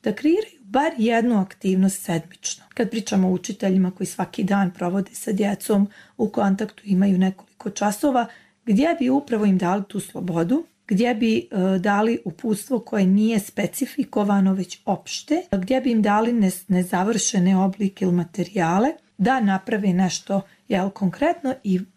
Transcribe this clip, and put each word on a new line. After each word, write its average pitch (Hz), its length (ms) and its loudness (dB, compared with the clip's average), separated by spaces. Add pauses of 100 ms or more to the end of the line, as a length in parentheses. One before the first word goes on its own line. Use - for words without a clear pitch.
da 214 100 -2
kreiraju 330 480 -2
bar 254 360 -2
jednu 226 420 2
aktivnost 190 640 0
sedmično. - 640 -6 (100)
Kad - 160 -2
pričamo 196 380 0
o 185 40 2
učiteljima 190 600 0
koji 185 160 -8
svaki - 360 -6
dan 196 280 0
provode 180 420 -4
sa - 180 -8
djecom 202 560 0 (300)
u 214 120 -2
kontaktu, 208 560 -2
imaju 196 320 2
nekoliko 190 520 -4
časova, 233 560 0 (400)
gdje 277 340 2
bi 247 100 0
upravo 240 360 0
im 190 120 4
dali 185 300 0
tu 202 120 -6
slobodu, 175 640 -2 (220)
gdje 233 280 2
bi, 226 220 2
e, 190 420 0
dali 208 460 2
uputstvo 214 540 -4
koje 208 260 0
nije 208 340 4
specifikovano, 202 1120 0
već 190 320 -6
opšte, 294 560 -4 (100)
gdje 202 300 0
bi 254 100 0
im 220 100 2
dali 214 320 2
nes-, 196 340 0
nezavršene 185 880 0
oblike 190 480 -2
ili 175 80 2
materijale, 175 760 0 (280)
da 254 220 2
naprave 202 540 0
nešto, 190 480 -2 (260)
jel, 196 220 -2
konkretno 262 640 -2 (100)
i 185 160 0 (180)